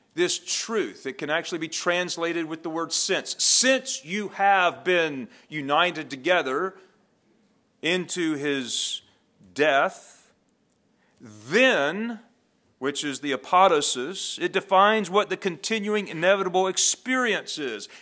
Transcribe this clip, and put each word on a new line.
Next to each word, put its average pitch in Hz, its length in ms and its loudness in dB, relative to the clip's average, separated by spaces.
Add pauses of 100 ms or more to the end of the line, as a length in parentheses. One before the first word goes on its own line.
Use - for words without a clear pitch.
(140)
this 175 240 0
truth. - 680 -4
It 131 120 -10
can 147 100 -8
actually 165 300 -4
be 156 100 -6
translated 170 800 -2
with 160 160 -10
the 170 80 -8
word 160 220 -6
"since." - 500 -2
Since - 600 2
you 196 240 -6
have 185 560 2
been 156 440 0 (200)
united 151 600 0
together 147 720 -2 (1040)
into 165 540 0
his 135 680 -4 (520)
death, 147 800 0 (880)
then, 175 1000 0 (580)
which 139 240 -4
is 139 180 -4
the 143 120 -2
apodosis, 156 1080 2
it 165 120 -2
defines 196 580 2
what 185 200 2
the 185 60 -4
continuing 208 720 -4
inevitable 185 600 2
experience 220 920 -2
is. 117 300 -6 (140)